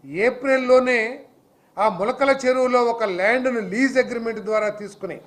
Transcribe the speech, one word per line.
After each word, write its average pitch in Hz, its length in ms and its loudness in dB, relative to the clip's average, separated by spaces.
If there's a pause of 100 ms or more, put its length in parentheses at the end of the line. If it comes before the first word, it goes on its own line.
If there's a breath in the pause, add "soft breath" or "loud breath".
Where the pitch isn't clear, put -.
ఏప్రిల్లోనే 254 1120 2 (580 soft breath)
ఆ 208 120 2
ములకల 226 400 0 (160)
చెరువులో 254 380 4
ఒక 233 200 0
ల్యాండ్ను 226 560 0
లీజ్ 226 380 0
అగ్రిమెంట్ 226 420 -2
ద్వారా 214 300 -2
తీసుకుని 196 580 -12